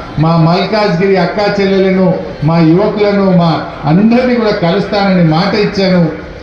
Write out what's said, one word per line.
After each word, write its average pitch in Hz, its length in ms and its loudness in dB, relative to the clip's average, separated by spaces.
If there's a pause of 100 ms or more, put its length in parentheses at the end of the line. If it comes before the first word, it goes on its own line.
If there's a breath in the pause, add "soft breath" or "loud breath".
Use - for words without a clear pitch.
(180)
మా 165 180 2
మల్కాజ్గిరి 190 800 0
అక్కా 202 440 -2
చెల్లెలను, 190 540 2 (300)
మా 165 140 2
యువకులను, 196 720 2
మా 170 360 0 (180)
అందరినీ 226 500 2
కూడా 214 160 0
కలుస్తానని 190 760 0
మాట 170 300 0
ఇచ్చాను. 185 540 0 (340)